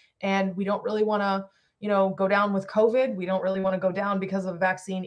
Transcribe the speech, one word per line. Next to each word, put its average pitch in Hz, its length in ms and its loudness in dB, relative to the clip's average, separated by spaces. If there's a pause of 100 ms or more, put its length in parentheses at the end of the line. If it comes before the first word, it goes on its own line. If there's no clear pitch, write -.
(220)
and 196 340 0
we 196 80 -4
don't 202 180 -2
really 214 220 0
wanna, 202 440 0 (320)
you 208 80 -6
know, 196 220 4
go 185 160 0
down 202 260 2
with 190 160 -2
covid. 233 460 2
We 185 120 -4
don't 185 160 0
really 190 180 -2
wanna 190 180 0
go 185 140 0
down 202 260 -2
because 190 280 -2
of 185 100 -4
a - 20 -12
vaccine 185 480 -2